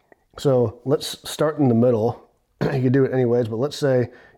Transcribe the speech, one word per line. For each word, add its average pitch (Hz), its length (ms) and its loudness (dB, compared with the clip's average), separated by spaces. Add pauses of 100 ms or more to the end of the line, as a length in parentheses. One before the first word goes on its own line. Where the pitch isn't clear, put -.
(380)
So 123 460 0
let's - 460 -6
start 151 280 -4
in 139 120 4
the 117 60 4
middle. 117 540 0 (140)
<clears throat> - 180 -16
You 135 200 -2
can 127 100 2
do 135 140 4
it - 80 -4
anyways, 123 340 0
but 113 100 -8
let's 139 200 -6
say 127 320 0 (280)